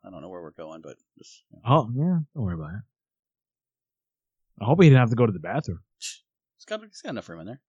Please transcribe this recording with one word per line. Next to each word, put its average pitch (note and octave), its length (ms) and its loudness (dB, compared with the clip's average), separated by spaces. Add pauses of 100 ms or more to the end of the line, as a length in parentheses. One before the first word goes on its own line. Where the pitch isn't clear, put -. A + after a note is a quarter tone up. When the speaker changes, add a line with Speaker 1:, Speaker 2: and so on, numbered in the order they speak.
Speaker 1:
I G2 60 -20
don't F2 120 -18
know E2+ 60 -18
where F2+ 140 -16
we're D#2 80 -16
going, D#2+ 320 -18
but D2 140 -20 (200)
just, - 340 -20
you - 80 -20
know. - 60 -20
Speaker 2:
Oh C3 300 2
yeah, E3 240 -2 (160)
don't C#3+ 100 -6
worry F2+ 100 -4
about D#2+ 200 -12
it. G#3 60 -10 (1800)
I G#2+ 40 -10
hope D#3+ 180 4
he E3 60 10
didn't C3 120 10
have A#2 100 4
to A#2 60 -2
go A#2+ 100 4
to G#2+ 60 2
the F2 60 -6
bathroom. F2 420 -6 (200)
Speaker 1:
It's - 680 -20
got, G#3+ 160 -10
it's G#3+ 180 -20
got C4+ 100 -12
enough A2+ 180 -8
room E2 120 -14
in D#2+ 60 -14
there. B2+ 220 -16